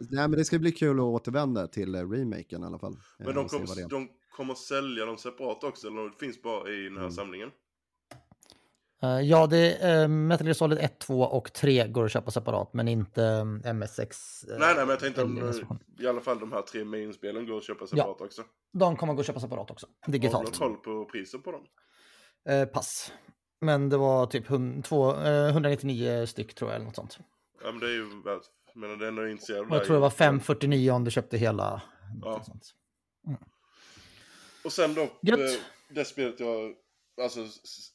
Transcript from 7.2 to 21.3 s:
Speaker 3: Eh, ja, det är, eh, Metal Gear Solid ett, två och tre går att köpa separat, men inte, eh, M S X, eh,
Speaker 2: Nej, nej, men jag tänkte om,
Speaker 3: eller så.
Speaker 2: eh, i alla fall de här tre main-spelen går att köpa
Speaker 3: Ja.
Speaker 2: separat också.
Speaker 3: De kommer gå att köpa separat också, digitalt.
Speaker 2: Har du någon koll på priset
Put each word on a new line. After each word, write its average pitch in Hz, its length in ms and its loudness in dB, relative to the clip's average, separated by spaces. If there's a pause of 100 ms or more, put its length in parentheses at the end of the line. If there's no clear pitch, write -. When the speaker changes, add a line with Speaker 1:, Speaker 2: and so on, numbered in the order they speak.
Speaker 3:
Eh, 127 200 0
ja, 156 260 8
det 170 280 6
är, 165 260 6
eh, 156 60 6
Metal 156 400 2
Gear 160 60 4
Solid 156 260 2
ett, 151 200 -2
två 127 220 0
och 123 320 0
tre 127 340 4
går 113 180 0
att 104 60 0
köpa 117 200 -2
separat, 110 420 -2
men 117 140 0
inte, 113 360 0
eh, 110 460 0
M 110 140 -4
S - 160 -10
X, - 440 -10
eh, 110 60 -16
Speaker 2:
Nej, 113 100 -6
nej, 165 160 6
men 135 140 2
jag 131 100 2
tänkte 135 240 0
om, 113 140 -2
Speaker 3:
eller 120 140 -2
så. 117 100 -2
Speaker 2:
eh, - 420 -10
i 123 40 2
alla 120 140 0
fall 120 180 -2
de 107 120 -10
här 107 100 -2
tre 107 220 -6
main-spelen 107 640 -8
går 110 100 -6
att 101 60 -10
köpa 107 180 -10
Speaker 3:
Ja. 95 60 -12
Speaker 2:
separat 135 340 -2
också. 101 200 -14 (320)
Speaker 3:
De 175 240 4
kommer 156 160 -2
gå 135 60 -4
att 139 80 -2
köpa 139 120 -6
separat 120 320 -8
också, - 160 -18 (200)
digitalt. 127 260 2 (240)
Speaker 2:
Har 143 100 0
du 113 60 -2
någon 101 100 -12
koll 110 220 -6
på - 60 -20
priset 107 320 -10